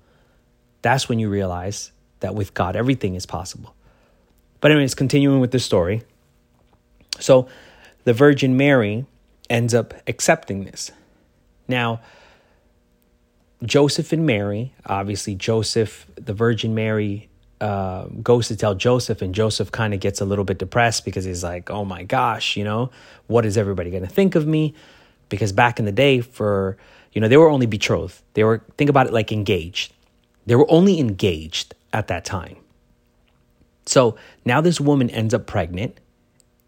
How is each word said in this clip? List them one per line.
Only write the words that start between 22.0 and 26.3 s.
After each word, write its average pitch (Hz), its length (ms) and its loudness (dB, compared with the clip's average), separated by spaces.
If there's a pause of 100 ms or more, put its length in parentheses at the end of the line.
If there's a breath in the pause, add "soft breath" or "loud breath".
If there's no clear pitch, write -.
gosh, 117 520 -2
you 104 80 -4
know, 110 260 -4 (360 loud breath)
what 113 180 2
is 104 140 -2
everybody 92 320 -2
gonna 92 160 -6
think 190 280 2
of 151 120 2
me?" 156 260 0 (560 soft breath)
Because 104 240 -2
back 120 260 2
in 117 60 0
the 104 80 -2
day 127 300 2
for, 98 560 -4 (340 soft breath)